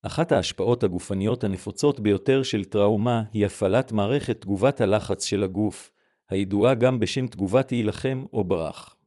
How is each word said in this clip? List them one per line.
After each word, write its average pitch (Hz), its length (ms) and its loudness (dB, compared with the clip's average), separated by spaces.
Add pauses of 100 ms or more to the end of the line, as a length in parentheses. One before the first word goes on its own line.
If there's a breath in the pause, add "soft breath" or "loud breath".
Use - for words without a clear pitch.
אחת 160 300 -2
ההשפעות 117 520 2
הגופניות 98 600 -2
הנפוצות 104 560 -2
ביותר 107 440 2
של 107 200 -4
טראומה 107 600 2 (100)
היא 104 120 2
הפעלת 104 460 0
מערכת 117 500 0
תגובת 101 400 0
הלחץ 101 440 0
של 101 180 -2
הגוף, 95 480 -4 (380)
הידועה 101 440 2
גם 123 260 2
בשם 127 280 -2
תגובת 101 420 0
"הילחם 127 640 -2
או 107 100 0
ברח". 85 520 -4 (120)